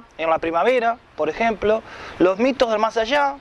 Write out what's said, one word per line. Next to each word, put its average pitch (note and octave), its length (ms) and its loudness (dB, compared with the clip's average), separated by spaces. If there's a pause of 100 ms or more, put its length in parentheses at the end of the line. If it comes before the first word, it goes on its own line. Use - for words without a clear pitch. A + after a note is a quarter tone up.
(160)
en D#3+ 140 -2
la D#3+ 80 2
primavera, A3+ 580 0 (200)
por D3+ 120 -2
ejemplo, A3 540 0 (360)
los F#3 200 4
mitos B3 320 2
del G#3+ 80 0
más A3 180 0
allá C#4 440 0